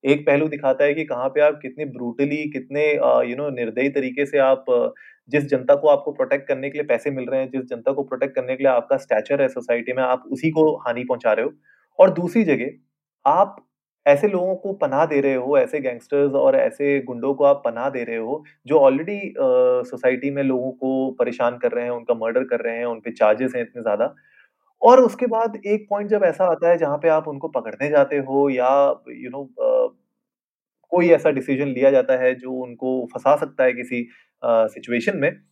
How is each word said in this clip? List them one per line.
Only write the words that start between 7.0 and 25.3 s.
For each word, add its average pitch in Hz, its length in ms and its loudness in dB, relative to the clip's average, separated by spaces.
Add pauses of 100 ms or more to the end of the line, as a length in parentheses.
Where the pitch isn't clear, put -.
मिल 131 140 -6
रहे 131 160 -2
हैं, 131 80 -6
जिस 131 160 -8
जनता 123 260 -4
को 139 120 -4
प्रोटेक्ट 135 320 -6
करने 131 200 -4
के 131 80 -8
लिए 135 80 4
आपका 127 260 0
स्टैचर 127 440 -2
है 131 60 2
सोसाइटी 123 460 -4
में, 131 100 -2
आप 127 280 -2
उसी 143 180 -2
को 156 280 2
हानि 123 260 -6
पहुंचा 120 300 0
रहे 113 120 0
हो। 151 80 -6 (460)
और 185 100 8
दूसरी 175 340 -2
जगह, 127 240 -2 (580)
आप 269 420 0 (400)
ऐसे 143 200 4
लोगों 185 280 -2
को 196 180 -10
पनाह 147 320 0
दे 147 160 0
रहे 135 140 0
हो, 131 220 0
ऐसे 156 220 0
गैंगस्टर्स 135 540 -2
और 135 220 4
ऐसे 139 460 0
गुंडों 131 320 -6
को 135 100 -2
आप 139 220 4
पनाह 120 240 -4
दे 127 140 -6
रहे 117 140 -6
हो, 123 260 -6 (240)
जो 143 80 0
already, 147 420 4
अ, 127 720 0
सोसाइटी 127 420 -2
में 139 120 -4
लोगों 131 280 -2
को 131 400 -4
परेशान 123 460 -2
कर 120 140 -2
रहे 120 120 -4
हैं, 123 80 -4
उनका 117 220 -4
मर्डर 113 300 -2
कर 123 160 -4
रहे 117 180 -4
हैं, 120 80 -4
उन 117 140 -6
पे 117 120 -10
चार्जेस 113 440 2
हैं 120 60 -4
इतने 117 200 -10
ज्यादा। 110 340 -2 (680)
और 247 180 10
उसके 247 280 2
बाद 220 380 -4